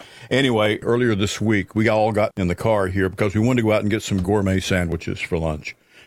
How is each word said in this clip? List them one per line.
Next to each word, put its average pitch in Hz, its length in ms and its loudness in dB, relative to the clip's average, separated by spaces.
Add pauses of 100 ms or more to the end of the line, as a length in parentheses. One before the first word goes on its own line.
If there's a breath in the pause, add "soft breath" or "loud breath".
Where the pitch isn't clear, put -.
<laughs> - 300 -16
anyway, 110 480 2
earlier 120 340 2
this 101 260 -2
week, 104 360 0
we 110 120 2
all 107 220 2
got 104 260 0
in 92 120 0
the 87 80 -2
car 104 320 0
here 92 200 0
because 101 280 -2
we 107 40 2
wanted 123 220 2
to 110 60 2
go 107 40 4
out 104 100 2
and 104 80 -2
get 107 120 -2
some 98 180 -2
gourmet 95 380 2
sandwiches 90 600 -2
for - 180 -4
lunch. 78 380 -6 (300 soft breath)